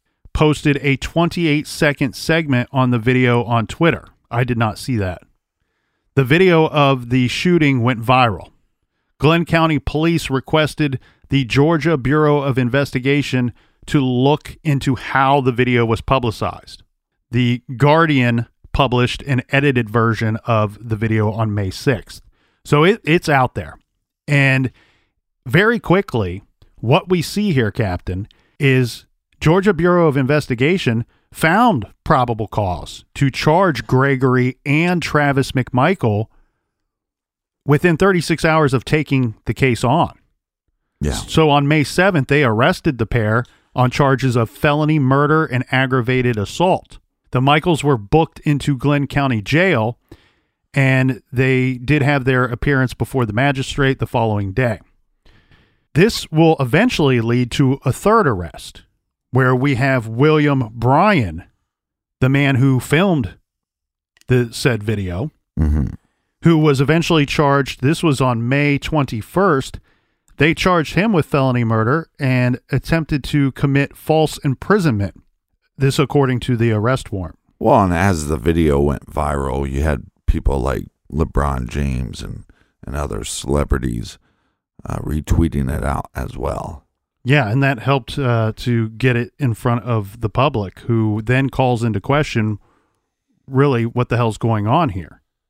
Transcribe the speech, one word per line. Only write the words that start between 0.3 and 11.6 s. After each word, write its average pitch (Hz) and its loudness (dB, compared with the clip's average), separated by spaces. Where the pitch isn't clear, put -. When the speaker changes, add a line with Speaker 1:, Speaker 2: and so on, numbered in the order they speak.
Speaker 1:
posted 151 0
a 131 -2
twenty-eight 165 -2
second 143 -2
segment 147 -2
on 127 0
the 123 0
video 120 2
on 117 -2
Twitter. 160 -2
I 117 -2
did 123 -2
not 113 -2
see 127 -4
that. 92 -4
The 135 4
video 165 4
of 135 0
the 127 2
shooting 151 2
went 117 0
viral. 120 0
Glenn 165 2
County 160 2
Police 160 -2
requested 143 -2
the 139 0
Georgia 147 2